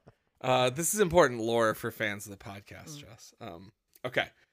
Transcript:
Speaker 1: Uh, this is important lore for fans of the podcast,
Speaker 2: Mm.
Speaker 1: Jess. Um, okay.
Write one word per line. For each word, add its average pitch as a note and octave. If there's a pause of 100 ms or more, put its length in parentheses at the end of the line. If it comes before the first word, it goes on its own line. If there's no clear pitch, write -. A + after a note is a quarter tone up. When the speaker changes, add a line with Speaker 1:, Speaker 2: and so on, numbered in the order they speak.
(400)
Speaker 1:
Uh, B2+
this D#3+
is G#3+
important D#3
lore A2+
for A#2
fans G#2
of G#2
the G2
podcast, G2
Speaker 2:
Mm. D3
Speaker 1:
Jess. -
Um, F#2+ (320)
okay. B2 (240)